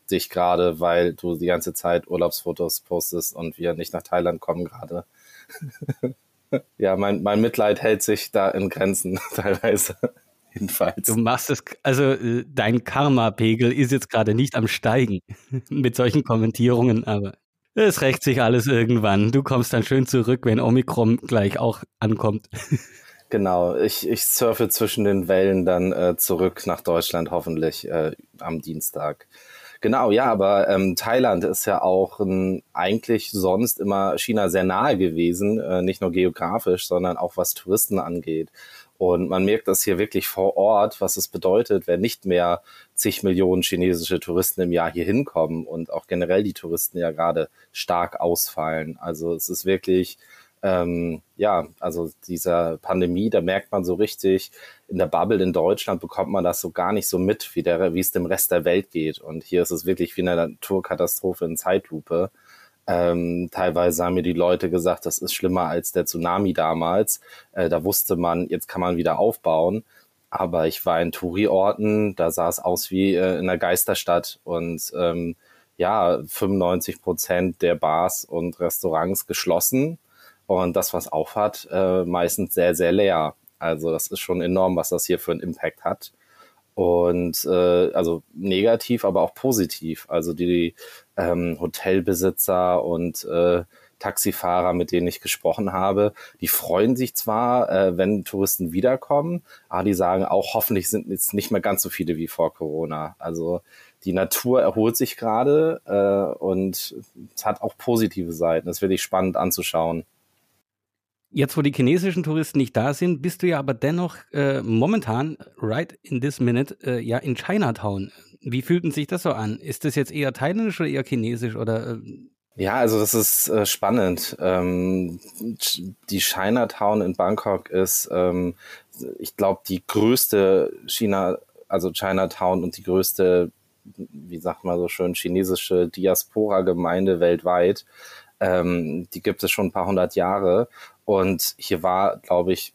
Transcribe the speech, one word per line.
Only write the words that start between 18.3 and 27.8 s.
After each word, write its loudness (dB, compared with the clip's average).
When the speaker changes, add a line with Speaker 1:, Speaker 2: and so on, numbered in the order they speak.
Speaker 2:
alles 4
irgendwann. 4
Du 4
kommst 0
dann 2
schön 2
zurück, 2
wenn 4
Omikron 4
gleich 0
auch -2
ankommt. 0
<laughs> -12
Speaker 1:
Genau, 2
ich, 0
ich 0
surfe 2
zwischen -2
den 2
Wellen 4
dann, 2
äh, 2
zurück 0
nach -4
Deutschland, 0
hoffentlich, -4